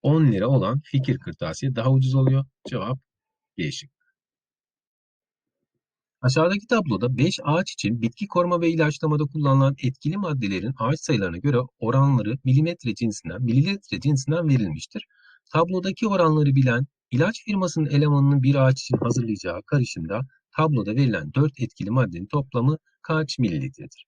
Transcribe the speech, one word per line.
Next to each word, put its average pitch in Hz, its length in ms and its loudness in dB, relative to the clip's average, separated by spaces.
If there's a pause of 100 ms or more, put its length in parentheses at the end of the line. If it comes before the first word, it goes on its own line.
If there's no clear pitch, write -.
On 143 300 4
lira 101 160 0
olan 127 360 0
fikir 135 340 -2
kırtasiye 87 560 -6
daha 123 180 0
ucuz 131 220 4
oluyor. 135 300 2 (240)
Cevap 120 300 -6 (600)
B 147 140 -4
şıkkı. - 200 -16 (2250)
Aşağıdaki 160 460 0
tabloda 127 500 -2
beş 160 280 0
ağaç 165 280 -2
için 113 300 -4
bitki 117 240 -6
koruma 175 340 0
ve 165 100 2
ilaçlamada 156 540 0
kullanılan 139 580 2
etkili 147 340 -2
maddelerin 123 600 -4
ağaç 127 220 -2
sayılarına 95 380 -2
göre 127 200 0 (200)
oranları 135 680 2
milimetre 135 500 2
cinsinden, - 480 -4
mililitre 143 580 0
cinsinden 147 480 0
verilmiştir. 98 580 -4 (460)
Tablodaki 185 560 -2
oranları 156 460 4
bilen 127 320 2 (240)
ilaç 165 340 0
firmasının 180 460 -2
elemanının 143 520 4
bir 139 120 4
ağaç 131 260 4
için - 160 -4
hazırlayacağı 110 680 -4
karışımda 107 540 -2 (360)
tabloda 123 400 0
verilen 101 380 0
dört 143 260 0
etkili 104 300 -6
maddenin 101 360 -2
toplamı 139 520 -2 (240)
kaç 160 360 -4
mililitredir? - 680 -6